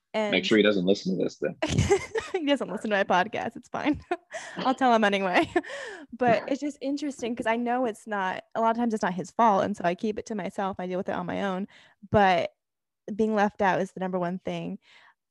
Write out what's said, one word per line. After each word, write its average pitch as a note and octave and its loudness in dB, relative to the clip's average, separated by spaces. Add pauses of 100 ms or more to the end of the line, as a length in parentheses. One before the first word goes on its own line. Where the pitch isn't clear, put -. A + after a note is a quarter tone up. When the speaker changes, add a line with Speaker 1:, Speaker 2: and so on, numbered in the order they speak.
(140)
Speaker 1:
And G#3+ -2
Speaker 2:
Make F#2 0
sure A2 4
he G#2 6
doesn't G2+ 4
listen - 0
to - 0
this - -6
then. - -4
Speaker 1:
<laughs> - 2 (320)
He F4+ -2
doesn't C4+ 0
listen G#3+ -6
to G#3 4
my G3 4
podcast. G#3 0
It's - -18
fine. - -2 (320)
<laughs> - -14
I'll B3+ 0
tell B3 4
him A3 4
anyway. G3 2
<laughs> E4 2 (560)
But A#3+ 2
it's C4+ -2
just C#4 -6
interesting C4+ -4
'cause A#3 -6
I A3+ 2
know A#3+ 0
it's G#3+ -8
not, F#3+ -4 (100)
a A3 -2
lot A3+ 4
of A3+ 0
times A#3+ 0
it's G#3+ -2
not F#3 0
his F3 -6
fault. A3 4
And G3 -2
so - -8
I F3 2
keep G#3+ -4
it - -12
to A3+ -8
myself. G3 -6
I F#3 -8
deal F3+ -4
with G3+ -6
it F#3+ -4
on F3+ -4
my F#3 -4
own. F#3+ -4 (440)
But F#3 4 (640)
being A3 0
left G#3 2
out F#3 2
is F#3+ -4
the - -14
number F#3 -2
one F3+ -2
thing. F3 -8 (520)